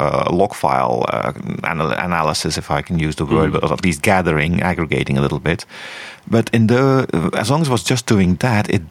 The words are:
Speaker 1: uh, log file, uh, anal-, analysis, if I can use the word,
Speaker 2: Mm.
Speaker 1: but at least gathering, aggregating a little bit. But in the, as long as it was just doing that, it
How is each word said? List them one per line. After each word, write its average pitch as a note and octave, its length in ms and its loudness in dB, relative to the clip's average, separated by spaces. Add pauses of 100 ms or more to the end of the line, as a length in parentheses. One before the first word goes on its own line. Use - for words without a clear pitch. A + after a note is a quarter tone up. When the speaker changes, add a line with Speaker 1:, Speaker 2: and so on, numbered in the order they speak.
Speaker 1:
uh, C#2 260 0
log F#2+ 240 2
file, B1 500 0 (100)
uh, A1 180 -2 (380)
anal-, D#2 200 -2 (180)
analysis, D#2 480 0
if D#2 140 -6
I D2 100 0
can F2 160 -4 (100)
use D2+ 80 -2
the D#2+ 100 -2
word, D#2 240 2
Speaker 2:
Mm. - 120 0
Speaker 1:
but D#2+ 100 0
at - 140 -4
least D#2 160 0
gathering, F2 600 2
aggregating D2 540 -2
a C#2 40 2
little C#2+ 180 0
bit. E2 260 -2 (640)
But A2+ 240 2
in A2+ 160 4
the, B2 160 4 (500)
as G#2 180 -2
long D#3 100 2
as D#3 60 0
it C3 40 0
was A#2 120 0
just - 240 -2
doing F#2 320 4
that, G#2+ 300 0
it E2+ 200 -2